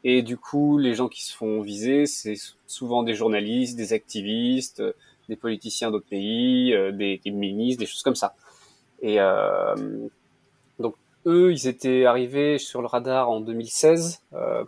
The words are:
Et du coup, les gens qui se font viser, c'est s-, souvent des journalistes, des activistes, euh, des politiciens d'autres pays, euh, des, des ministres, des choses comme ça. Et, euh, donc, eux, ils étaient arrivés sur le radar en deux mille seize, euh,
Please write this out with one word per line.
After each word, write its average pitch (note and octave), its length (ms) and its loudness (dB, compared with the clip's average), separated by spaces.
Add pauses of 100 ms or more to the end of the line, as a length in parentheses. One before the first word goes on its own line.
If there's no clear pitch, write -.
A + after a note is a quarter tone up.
Et B2+ 180 4
du A#2 140 -6
coup, D3 420 2
les B2+ 160 2
gens B2 140 0
qui - 160 -10
se - 100 -10
font A2 280 -4
viser, A#2 440 0
c'est G#2+ 260 -6
s-, - 220 -12 (120)
souvent A#2+ 360 -4
des A2+ 120 -2
journalistes, A2+ 640 0
des A3+ 160 -4
activistes, A3 880 -4
euh, F#2+ 120 -4 (360)
des A2 60 -8
politiciens A2+ 560 -6
d'autres G#2+ 160 -4
pays, A#2 680 0
euh, G2 200 2
des, G2 320 -2
des G2+ 80 -6
ministres, G#2 480 -2
des G#2+ 60 -4
choses - 160 -12
comme B2+ 120 2
ça. - 200 -4 (680)
Et, G#2+ 160 0
euh, F#2+ 560 2 (1040)
donc, A#2 160 -4 (320)
eux, F3 260 6
ils B2+ 140 -2
étaient B2+ 380 2
arrivés C3 540 2
sur - 240 -6
le A#2+ 40 -4
radar B2 440 0
en A2 100 -2
deux A2+ 120 -8
mille A2+ 160 -6
seize, E3 520 2 (120)
euh, A#2 360 -4